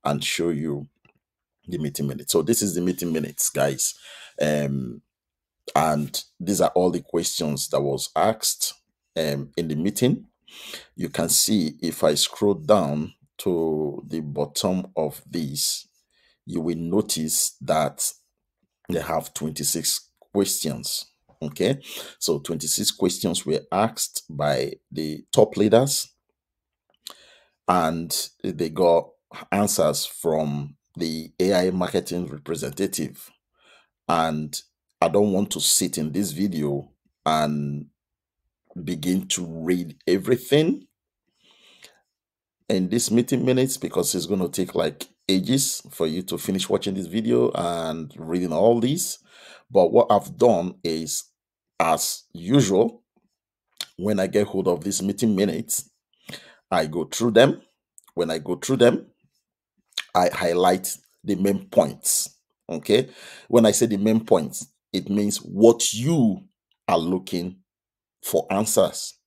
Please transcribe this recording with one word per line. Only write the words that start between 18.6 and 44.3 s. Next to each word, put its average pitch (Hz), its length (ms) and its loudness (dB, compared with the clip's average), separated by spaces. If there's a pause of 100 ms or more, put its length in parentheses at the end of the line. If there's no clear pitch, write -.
they 85 140 -2
have 80 320 -4
twenty-six - 760 -4 (240)
questions. 80 720 -4 (360)
Okay, 98 400 -2 (380)
so 76 220 -2
twenty-six 80 500 -4
questions 87 560 -2
were 78 140 0 (100)
asked - 580 -2
by 71 440 -2 (180)
the 78 420 -6
top - 240 4
leaders, 113 560 2 (1600)
and 82 600 0 (140)
they 82 280 -4
got 85 400 4 (420)
answers 87 520 2
from 73 680 -4 (220)
the 80 420 -6
A 92 300 4
I - 20 2
marketing 90 560 -2
representative. 73 1040 -6 (800)
And 80 520 -2 (400)
I 85 60 4
don't 101 260 2
want 95 200 0
to 78 80 -6
sit - 360 0
in 78 140 -4
this 92 220 -4
video 76 580 -4 (340)
and 76 640 -2 (960)
begin 92 460 -2
to 90 160 -4
read 82 520 -4 (120)
everything 180 800 2 (1800)
in 92 200 2
this 110 240 0
meeting 123 320 2
minutes 131 320 2
because - 380 -2
it's 82 120 -2
gonna 92 220 -2